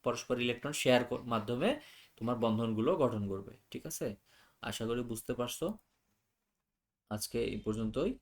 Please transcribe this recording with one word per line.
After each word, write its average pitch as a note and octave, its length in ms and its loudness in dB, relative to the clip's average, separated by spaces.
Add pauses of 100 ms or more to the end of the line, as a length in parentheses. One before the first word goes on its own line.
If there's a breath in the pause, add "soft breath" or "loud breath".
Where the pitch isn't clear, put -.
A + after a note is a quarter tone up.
পরস্পর B2 380 -2
ইলেকট্রন A#2+ 320 0
শেয়ার B2 320 6
কর-, - 200 -4
মাধ্যমে A#2+ 440 0 (480 loud breath)
তোমার A#2 200 0
বন্ধনগুলো A2+ 600 2
গঠন A2+ 320 2
করবে, F#2+ 240 -6 (180)
ঠিক - 160 -10
আছে? D#3 200 -6 (560 soft breath)
আশা A2+ 240 -4
করি A#2+ 160 0
বুঝতে A#2+ 320 -6
পারছো। A#2+ 320 -4 (1400)
আজকে G#2+ 340 -4
এই G#2+ 140 -4
পর্যন্তই A2 520 -2 (120)